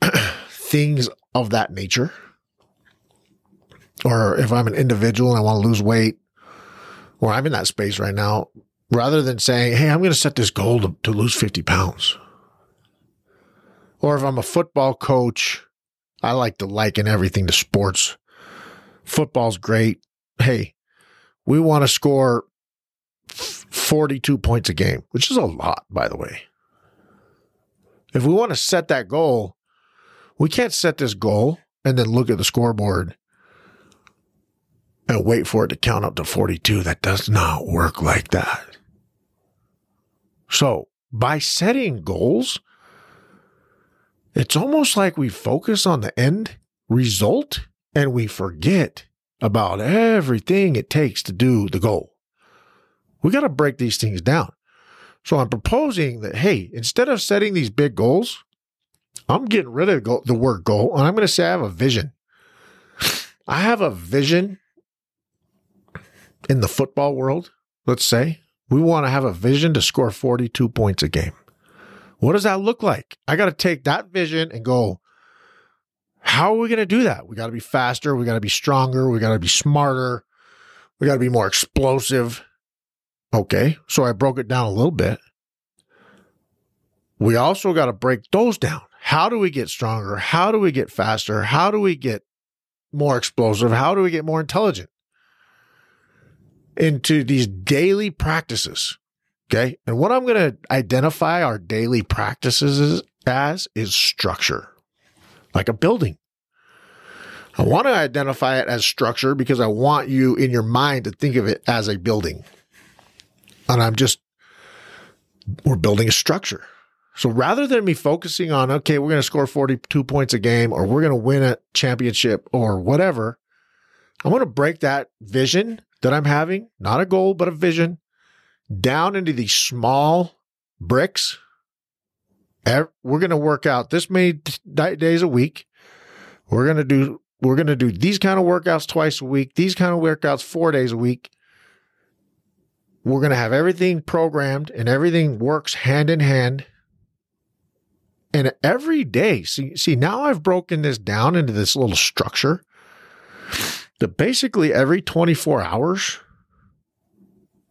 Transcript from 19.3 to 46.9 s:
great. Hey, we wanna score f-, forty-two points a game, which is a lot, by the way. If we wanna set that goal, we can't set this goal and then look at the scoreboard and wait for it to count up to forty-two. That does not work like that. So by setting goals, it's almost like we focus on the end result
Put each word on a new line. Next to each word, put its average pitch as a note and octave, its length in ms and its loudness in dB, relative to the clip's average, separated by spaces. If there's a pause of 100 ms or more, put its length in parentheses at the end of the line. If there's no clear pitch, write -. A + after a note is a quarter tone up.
great. A2+ 480 0 (340)
Hey, A#2 360 0 (720)
we D3+ 140 4
wanna D3+ 280 4
score C3 580 2 (840)
f-, - 400 -14
forty-two C#3+ 680 0
points A#2 320 0
a F2+ 40 -4
game, F#2+ 380 -2
which C3 200 -2
is B3+ 60 0
a G3 80 2
lot, - 440 -4
by D#2+ 200 -2
the - 80 -10
way. - 260 -14 (1700)
If B2+ 120 0
we D#3+ 80 4
wanna G#3 240 0
set E3+ 320 -2
that B2+ 180 -2
goal, B2 480 0 (840)
we D3+ 120 2
can't A#3+ 240 -2
set - 240 -2
this A#2+ 160 -4
goal G#2+ 460 0 (260)
and C3 120 2
then A#2 100 2
look A#2+ 220 2
at G#2+ 80 2
the F#2+ 60 -2
scoreboard G#2 720 -2 (1900)
and G#2+ 160 0
wait A2+ 240 0
for G#2+ 180 0
it - 40 -10
to - 80 -6
count G#2+ 260 0
up - 120 -6
to D#2+ 100 -6
forty-two. F#2+ 580 -2
That E2 180 -4
does G2 280 -2
not F#2+ 380 0
work E2 340 -2
like D#2 300 -2
that. - 340 -4 (1800)
So A#2 400 -2 (240)
by B2+ 260 0
setting F#3 640 -2
goals, A2 580 -2 (1800)
it's - 220 0
almost C#4 400 0
like F#3+ 200 0
we C3+ 120 -2
focus E3 560 -2
on D#3 160 2
the - 180 -6
end F3 380 0 (320)
result A#2 800 0 (280)